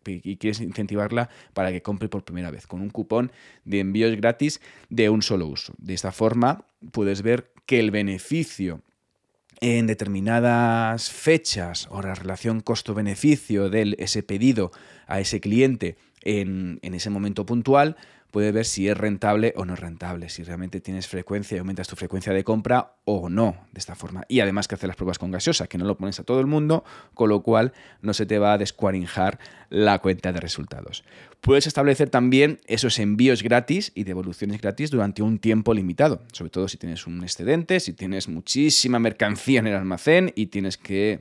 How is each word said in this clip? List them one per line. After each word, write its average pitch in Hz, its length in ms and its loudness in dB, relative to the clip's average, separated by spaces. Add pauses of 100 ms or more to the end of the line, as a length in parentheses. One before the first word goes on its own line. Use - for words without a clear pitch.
y, 92 240 -8
y 95 60 -8
quieres 107 240 -2
incentivarla 104 680 -2 (240)
para 92 200 0
que 90 80 -6
compre 104 260 -6
por 95 160 -8
primera 87 260 -10
vez, 69 160 -14
con 90 140 -10
un 101 100 -6
cupón 117 440 -2 (320)
de 101 160 -2
envíos 110 340 2
gratis 117 460 0 (260)
de 113 220 4
un 107 120 4
solo 95 260 -2
uso. - 300 -10
De 95 160 -10
esta 92 200 -6
forma, 120 520 2 (280)
puedes 98 300 -2
ver 120 280 0 (140)
que 123 160 4
el 107 100 2
beneficio 98 880 -4 (800)
en 117 260 0
determinadas 113 1300 0
fechas 104 800 -2
o 98 100 -8
la 95 140 -6
relación 92 460 -4
costo-beneficio 107 1080 0
de 104 300 0
ese 98 240 -4
pedido 107 480 2 (360)
a 92 120 -4
ese 98 220 -4
cliente 110 560 2 (260)
en, 95 600 -4
en 90 100 -10
ese 90 160 -6
momento 101 360 -4
puntual, 135 520 4 (340)
puedes 104 220 2
ver 110 100 2
si 98 240 -2
es 101 100 2
rentable 107 600 2
o 95 80 -4
no 90 100 -6
rentable, 85 540 -10
si 85 140 -12
realmente 90 360 -8
tienes 95 300 -8
frecuencia 98 480 -6
y - 20 -4
aumentas 92 300 -8
tu - 80 -14
frecuencia 95 340 -6
de 95 140 2
compra 113 580 0
o 92 240 -2
no 95 460 0
de 92 60 -14
esta 85 140 -12
forma. 90 360 -12
Y 123 100 4
además 101 300 0
que 104 60 -6
hacer 95 120 -6
las 90 80 -6
pruebas 90 240 -4
con 90 120 -6
gaseosa, 156 360 -2
que - 100 -8
no 87 60 -2
lo 98 140 0
pones 98 240 -6
a - 20 -12
todo 127 160 2
el 131 80 2
mundo, 151 380 2 (280)
con 113 140 2
lo 104 140 4
cual 113 320 2 (280)
no 104 120 -2
se 107 120 -2
te 104 140 0
va 104 140 4
a 104 40 2
descuarinjar 95 800 -2 (320)
la 101 300 4
cuenta 92 320 0
de 87 80 -4
resultados. - 640 -10 (380)
Puedes 139 240 6
establecer 143 440 2
también 131 580 4
esos 117 320 0
envíos 110 420 4
gratis 120 540 0
y 104 80 -6
devoluciones 95 580 -6
gratis 139 300 -4
durante 104 320 0
un 110 160 2
tiempo 110 340 2
limitado, 101 480 2 (120)
sobre 82 180 -12
todo 92 160 -2
si - 100 -8
tienes 82 300 -10
un 87 160 -8
excedente, 160 560 0
si 90 140 -8
tienes 95 360 -6
muchísima 123 680 2
mercancía 113 600 2
en 110 80 2
el 104 60 0
almacén 98 600 2
y 107 120 -2
tienes 98 300 -4
que, 101 440 -2